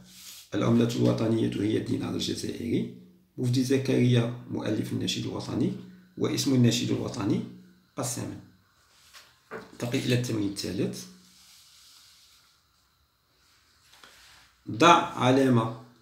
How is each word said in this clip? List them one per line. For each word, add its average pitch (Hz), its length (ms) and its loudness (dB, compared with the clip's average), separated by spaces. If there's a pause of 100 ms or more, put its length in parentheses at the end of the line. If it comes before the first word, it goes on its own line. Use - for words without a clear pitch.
(540)
العملة 120 420 2
الوطنية 120 600 2
هي 110 220 0
الدينار - 380 -4
الجزائري. - 840 -4 (400)
مفدي 127 260 0
زكريا 123 880 2
مؤلف 117 420 -4
النشيد 110 320 -4
الوطني، 98 480 -2 (440)
واسم - 380 0
النشيد 120 360 4
الوطني - 520 -2 (520)
قسما. - 440 -8 (1300)
ننتقل 123 260 -4
إلى 127 160 0
التمرين 107 340 -2
الثالث. - 560 -6 (3750)
ضع 160 240 8
علامة 123 840 2 (200)